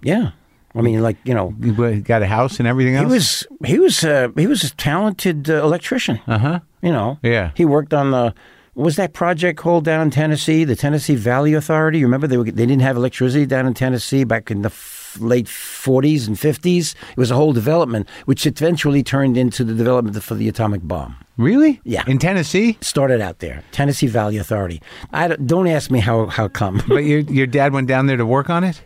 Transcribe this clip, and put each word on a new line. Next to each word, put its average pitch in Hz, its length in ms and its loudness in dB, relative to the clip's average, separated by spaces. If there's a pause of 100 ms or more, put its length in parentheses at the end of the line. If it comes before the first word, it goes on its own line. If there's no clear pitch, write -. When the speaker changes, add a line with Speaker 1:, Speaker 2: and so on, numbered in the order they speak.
Speaker 1:
Yeah. 160 280 0 (440)
I 117 80 -4
mean, 113 200 2
like, 113 220 0
you 127 100 0
know, 101 260 -2
Speaker 2:
You 117 120 0
w-, 110 280 0
got 113 220 0
a 98 40 0
house 110 340 0
and 117 80 2
everything 127 260 2
Speaker 1:
he 135 60 2
Speaker 2:
else? 226 100 2
Speaker 1:
was, - 360 0 (180)
he 147 140 2
was, 339 260 4
uh, 139 320 2
he 160 100 2
was 254 160 0
a 139 140 -4
talented, 170 760 -2
uh, 160 40 4 (100)
electrician. 170 600 -2
Speaker 2:
Uh-huh. 127 340 0 (220)
Speaker 1:
You - 100 2
know? 120 300 -2
Speaker 2:
Yeah. 113 340 0
Speaker 1:
He 170 80 2
worked 147 280 2
on 139 200 2
the, 120 220 0 (400)
what 127 100 -4
was 156 120 2
that 180 180 -2
project 170 440 -2
called 170 260 2
down 160 180 0
in 151 80 2
Tennessee? 156 540 2
The 127 120 0
Tennessee 147 400 0
Valley 127 380 2
Authority? 156 440 0
You 139 80 4
remember 135 220 2
they 127 80 2
were, 120 80 2
they 113 220 0
didn't 131 160 4
have 131 140 2
electricity 127 500 0
down 131 200 0
in 127 80 0
Tennessee 131 480 -2
back 113 300 -2
in 101 100 -4
the 104 60 -2
f-, - 520 -14
late 117 280 0
forties 135 800 0
and 104 100 -4
fifties? 160 560 0 (160)
It - 60 -12
was 123 160 2
a - 20 0
whole 147 180 4
development, 117 560 0 (180)
which 135 200 0
eventually 147 560 0
turned 135 340 0
into 127 280 0
the 113 100 -2
development 113 480 0
for 113 140 -8
the 107 120 -2
atomic 104 380 -2
bomb. 73 300 -8 (220)
Speaker 2:
Really? 247 460 4
Speaker 1:
Yeah. - 220 -4
Speaker 2:
In 131 120 2
Tennessee? 190 640 0
Speaker 1:
Started 131 380 0
out 90 200 -6
there. 76 220 -10 (100)
Tennessee 139 360 0
Valley 107 280 0
Authority. 95 440 -4 (320)
I 170 160 0
don't, 143 180 -2
don't 180 200 2
ask 160 240 0
me 131 100 2
how, 110 260 0
how 110 220 -4
come. 98 360 -2
<laughs> - 40 -6
Speaker 2:
But 139 160 2
your, 147 160 2
your 139 260 0
dad 139 260 2
went 135 160 -2
down 131 180 2
there 135 100 2
to 120 100 0
work 135 240 0
on 170 140 0
it? 175 220 -4